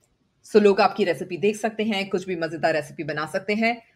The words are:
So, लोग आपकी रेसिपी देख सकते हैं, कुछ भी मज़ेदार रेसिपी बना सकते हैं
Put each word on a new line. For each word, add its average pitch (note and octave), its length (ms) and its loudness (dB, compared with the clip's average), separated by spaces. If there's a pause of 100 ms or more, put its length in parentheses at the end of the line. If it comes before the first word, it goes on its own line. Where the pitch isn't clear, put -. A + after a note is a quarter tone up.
(440)
So, - 120 4
लोग G#3 240 6
आपकी G3 240 2
रेसिपी F3+ 320 -2
देख G#3 200 0
सकते A3 280 -4
हैं, G3 240 -2
कुछ F3+ 180 -4
भी F#3 100 -4
मज़ेदार E3 360 -4
रेसिपी D3+ 320 -4
बना D3+ 220 -4
सकते G3 280 -4
हैं A3+ 280 -2 (140)